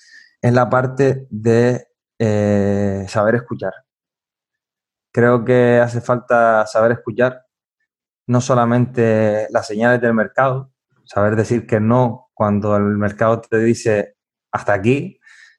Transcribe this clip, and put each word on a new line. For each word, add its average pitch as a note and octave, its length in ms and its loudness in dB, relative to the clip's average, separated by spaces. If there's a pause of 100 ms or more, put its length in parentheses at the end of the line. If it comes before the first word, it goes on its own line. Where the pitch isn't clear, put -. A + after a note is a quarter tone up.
(420)
es A#2+ 120 2
la B2 160 2
parte C3 600 -2
de, A#2 580 0 (320)
eh, G2+ 920 0
saber A2 260 0
escuchar. G#2 380 -8 (1400)
Creo A#2+ 340 2
que A#2+ 340 4
hace A#2 220 0
falta A#2 640 2
saber A2+ 260 2
escuchar B2 520 -4 (840)
no B2 140 2
solamente A#2 1080 0
las A#2 160 -4
señales A#2 340 0
del A#2 120 2
mercado, C3 580 -2 (340)
saber G#2 300 0
decir A2 320 -2
que A2 120 0
no A#2 540 0
cuando G#2 420 0
el G#2 80 0 (140)
mercado A2 440 0
te A2+ 180 -2
dice A2+ 560 -2 (360)
"hasta - 220 -2
aquí", C3 460 -2 (400)